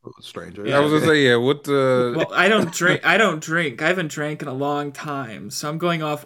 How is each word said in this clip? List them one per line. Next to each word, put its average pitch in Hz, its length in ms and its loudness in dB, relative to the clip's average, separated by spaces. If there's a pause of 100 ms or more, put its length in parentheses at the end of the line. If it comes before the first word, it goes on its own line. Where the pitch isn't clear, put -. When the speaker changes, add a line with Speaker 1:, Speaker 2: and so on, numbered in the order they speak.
Speaker 1:
with 120 140 -18
a - 60 -20
stranger. 87 420 -14
Speaker 2:
Yeah. 139 120 0
Speaker 3:
I - 20 6
was 147 140 4
gonna 151 120 4
say, 151 220 4
yeah, 120 80 6
what, 139 320 0
uh 131 480 2
Speaker 2:
Well, 160 180 -2
I 180 140 4
don't 196 240 2
drink, 175 340 0
I 175 120 6
don't 175 240 2
drink. 160 400 -4
I 156 60 0
haven't 180 220 0
drank 151 320 -6
in 151 60 -8
a 131 60 -8
long 143 400 -4
time, 131 560 -10
so 147 180 -8
I'm 156 100 -6
going 170 240 -2
off 151 240 -6